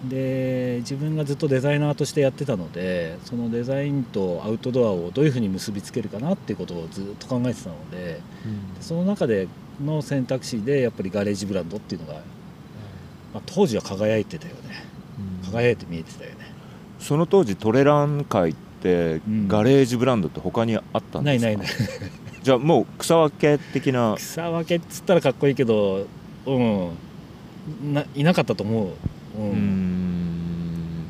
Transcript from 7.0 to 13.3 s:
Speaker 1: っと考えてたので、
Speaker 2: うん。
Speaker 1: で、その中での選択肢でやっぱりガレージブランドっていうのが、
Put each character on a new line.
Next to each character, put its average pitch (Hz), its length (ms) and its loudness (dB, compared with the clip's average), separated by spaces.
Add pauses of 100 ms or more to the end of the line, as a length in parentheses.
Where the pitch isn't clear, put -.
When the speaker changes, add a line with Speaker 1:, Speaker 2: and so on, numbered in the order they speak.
Speaker 1:
っ - 20 -6 (140)
と - 80 -16
考 123 200 -2
え 120 60 0
て - 100 -8
た 90 80 -10
の 76 200 -14
で、 87 300 -8 (240)
Speaker 2:
う 113 40 -8
ん。 98 260 -8
Speaker 1:
で、 - 80 -14
そ 165 120 -6
の 175 100 0
中 196 220 2
で 95 220 2 (360)
の 151 180 0
選 135 220 0
択 127 200 -2
肢 113 180 -4
で 135 200 4
や 117 80 4
っ - 20 -18
ぱ 104 100 -8
り 92 80 -2
ガ 101 140 0
レ 104 80 2
ー - 20 2
ジ 98 120 -4
ブ 98 80 -2
ラ 90 80 0
ン 82 60 -6
ド 98 100 -8
っ - 20 -8
て - 160 -6
い - 20 -10
う 80 40 -10
の 76 40 -12
が、 76 80 -12 (1200)